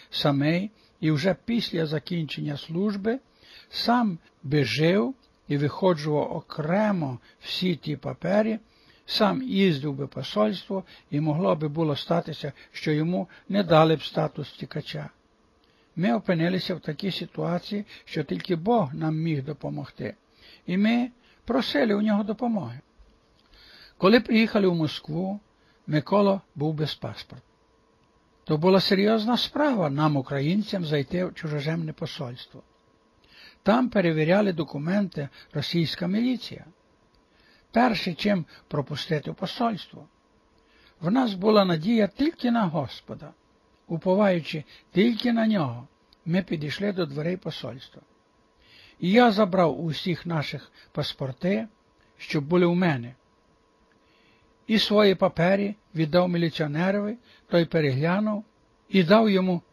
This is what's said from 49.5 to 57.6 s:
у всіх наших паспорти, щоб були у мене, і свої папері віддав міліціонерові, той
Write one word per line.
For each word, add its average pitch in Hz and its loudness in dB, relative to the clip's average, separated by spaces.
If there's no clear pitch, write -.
у 170 -4
всіх 160 -4
наших 156 -6
паспорти, 175 -4
щоб - -4
були 180 4
у 170 2
мене, 143 0
і 220 4
свої 208 4
папері 196 0
віддав 165 2
міліціонерові, 175 0
той 170 4